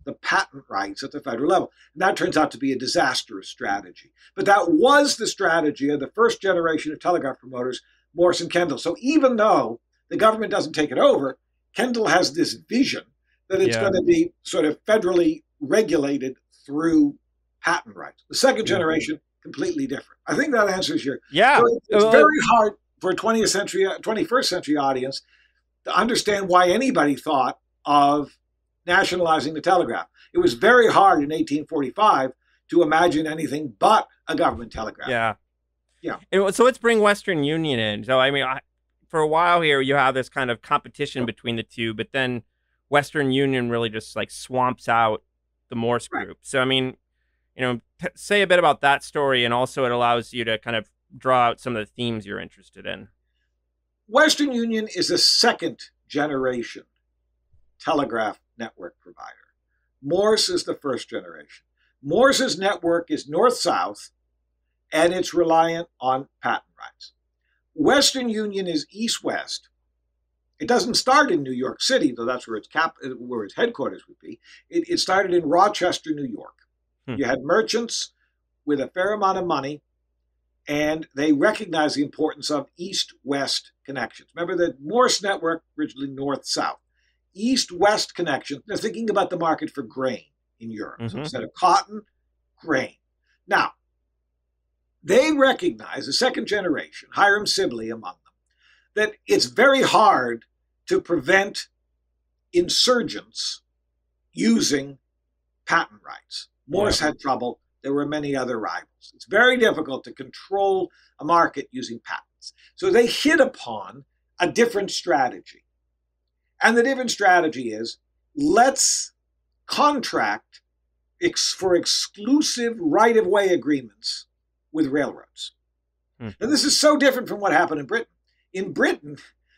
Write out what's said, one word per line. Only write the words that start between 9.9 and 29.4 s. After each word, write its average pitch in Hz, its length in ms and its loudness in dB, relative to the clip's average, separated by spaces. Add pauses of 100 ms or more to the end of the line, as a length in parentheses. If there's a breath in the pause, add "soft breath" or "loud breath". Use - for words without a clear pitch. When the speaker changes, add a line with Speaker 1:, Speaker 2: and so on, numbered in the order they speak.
Speaker 1:
the 170 80 -4
government 220 320 2
doesn't 156 240 -4
take 151 160 0
it 131 80 -4
over, 175 400 2 (360)
Kendall 233 340 -2
has 175 260 2
this 160 200 -2
vision 220 500 -2 (440)
that 190 140 0
it's 190 120 2
Speaker 2:
Yeah. 190 80 0
Speaker 1:
gonna 190 200 0
be 170 300 2 (100)
sort - 240 -2
of 151 180 -4
federally 175 600 0 (160)
regulated 143 760 0 (300)
through 151 520 2 (440)
patent 180 340 -4
rights. - 320 -20
The - 60 -16
second 247 300 2
Speaker 2:
Mm-hmm. - 20 -6
Speaker 1:
generation, 160 540 -2 (220)
completely 143 440 -6
different. - 400 -12
I 156 100 -2
think 285 160 -2
that 220 160 2
answers - 380 -2
your 131 140 -6 (100)
Speaker 2:
Yeah. 240 280 6
Speaker 1:
so 240 80 6 (100)
it's, - 120 -12
it's 208 160 4
Speaker 2:
Well, 220 80 4
Speaker 1:
very 302 260 8 (120)
hard 220 240 4 (260)
for 180 100 -4
a 175 40 0
twentieth 226 340 0
century, 190 380 -2
uh, 165 120 -4
twenty-first 226 520 -2
century 151 260 -2
audience 135 460 -2 (640)
to - 100 -6
understand 202 540 0
why 180 200 6
anybody 175 460 2
thought 131 440 -2 (280)
of 143 520 2 (480)
nationalizing 165 680 2